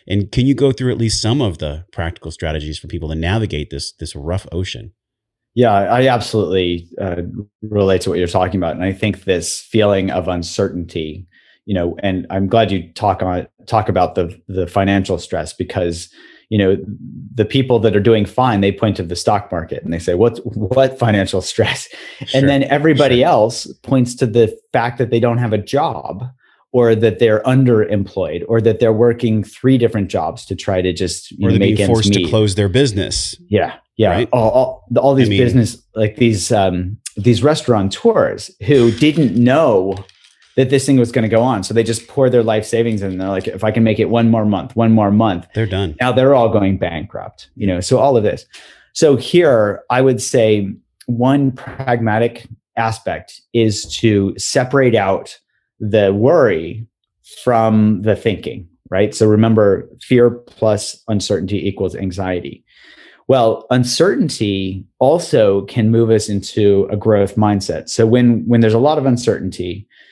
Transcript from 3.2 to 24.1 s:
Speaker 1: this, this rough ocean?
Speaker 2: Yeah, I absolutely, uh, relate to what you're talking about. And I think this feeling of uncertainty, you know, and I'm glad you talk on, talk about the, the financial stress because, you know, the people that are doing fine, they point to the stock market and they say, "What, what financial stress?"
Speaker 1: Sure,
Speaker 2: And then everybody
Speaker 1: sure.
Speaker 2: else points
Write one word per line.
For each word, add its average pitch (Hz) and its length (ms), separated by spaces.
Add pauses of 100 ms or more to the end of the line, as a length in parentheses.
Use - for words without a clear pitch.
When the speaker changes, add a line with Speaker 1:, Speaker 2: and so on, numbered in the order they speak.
Speaker 1:
this, - 220
this - 240
rough 80 340
ocean? 92 420 (640)
Speaker 2:
Yeah, 120 160
I 104 360
absolutely, 92 800 (120)
uh, 87 220 (400)
relate 101 380
to 98 100
what 85 80
you're 90 80
talking 92 320
about. 82 160
And 85 80
I 95 100
think 98 300
this 87 380
feeling 101 500
of 87 160
uncertainty, 87 1000 (360)
you 104 100
know, 87 280
and 92 260
I'm 98 200
glad 107 240
you 85 220
talk 95 280
on, 90 240 (200)
talk 107 220
about 92 280
the, 87 200 (120)
the 92 180
financial 98 500
stress 82 360
because, 85 560 (400)
you 107 100
know, 98 180 (600)
the 110 80
people 127 340
that 110 160
are 104 60
doing 104 260
fine, 107 360
they 98 100
point 101 240
to 92 80
the 85 100
stock - 380
market 82 320
and 80 80
they 82 80
say, - 140
"What, 113 240 (180)
what 127 420
financial 101 420
stress?" - 480 (300)
Speaker 1:
Sure, 131 220
Speaker 2:
And 139 80
then 139 160
everybody 143 560
Speaker 1:
sure. 147 80
Speaker 2:
else 117 380 (180)
points 127 320